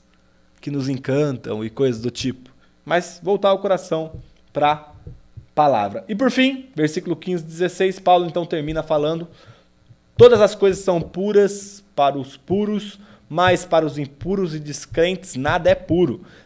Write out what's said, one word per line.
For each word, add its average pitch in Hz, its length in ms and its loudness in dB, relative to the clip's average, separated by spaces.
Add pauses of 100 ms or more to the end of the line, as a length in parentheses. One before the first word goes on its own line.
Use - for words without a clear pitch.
(600)
que - 100 -12
nos 139 200 -4
encantam 131 760 -4
e 110 60 -6
coisas 123 320 -2
do 120 100 -4
tipo. - 400 -8 (340)
Mas 175 380 -4
voltar 196 300 2
o 190 60 -2
coração 170 520 -4 (400)
pra 147 400 -2 (640)
palavra. 113 500 0
E 214 80 -6
por 247 160 2
fim, 262 460 0
versículo 156 400 -2
quinze, 175 260 -6
dezesseis, 175 560 -2
Paulo 180 280 4
então 170 200 -4
termina 156 380 -4
falando, 160 420 -2 (920)
"Todas 233 240 10
as 208 120 4
coisas 196 300 2
são 175 160 0
puras 202 840 0 (140)
para 139 220 2
os 131 180 -10
puros, 208 640 -4 (300)
mas 180 340 2
para 160 220 2
os 143 120 -4
impuros 170 560 -4
e 156 60 -8
descrentes 170 760 -4
nada 160 340 0
é 185 60 6
puro, 165 500 0 (200)